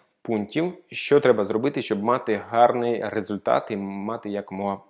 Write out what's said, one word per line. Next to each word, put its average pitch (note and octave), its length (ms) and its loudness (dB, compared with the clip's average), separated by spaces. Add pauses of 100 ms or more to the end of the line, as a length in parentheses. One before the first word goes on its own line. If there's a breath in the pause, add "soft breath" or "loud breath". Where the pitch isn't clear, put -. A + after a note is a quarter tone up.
(220)
пунктів, A#2+ 500 -4 (180)
що - 300 4
треба A#2 240 4
зробити, A2+ 380 -2
щоб G2+ 200 -2
мати A2+ 460 0
гарний A#2+ 600 2
результат G#2 640 -2
і G#2+ 60 -4
мати G2 540 -8
якомога G2 480 -6 (120)